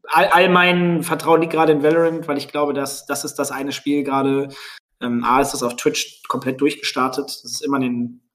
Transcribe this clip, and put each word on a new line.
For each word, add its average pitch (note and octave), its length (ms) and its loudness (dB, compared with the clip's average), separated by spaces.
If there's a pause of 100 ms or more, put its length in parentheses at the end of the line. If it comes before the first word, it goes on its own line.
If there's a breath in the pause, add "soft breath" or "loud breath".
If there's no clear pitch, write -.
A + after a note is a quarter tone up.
all, F#3+ 200 4
all G3 220 4
mein F3 540 4
Vertrauen D#3+ 380 2
liegt E3+ 100 -2
gerade D#3 220 4
in C#3+ 100 2
Valorant, E3 460 2
weil C#3+ 80 -2
ich C3+ 100 -8
glaube, D3 260 -2
dass C3+ 320 -6
das C#3 200 -6
ist D3 100 -10
das C3+ 160 -4
eine C#3 220 -6
Spiel C#3+ 300 -2
gerade, C#3 440 0 (540 loud breath)
ähm, A#2+ 240 -2
A, B2 160 4
ist C#3+ 100 0
das C#3+ 100 -6
auf A#2+ 140 -4
Twitch - 540 -4
komplett C3+ 320 -4
durchgestartet. C#3 640 -2
Das - 180 -14
ist - 220 -10
immer C#3 120 -2
in C3 60 -2
den A#2+ 380 -4 (140)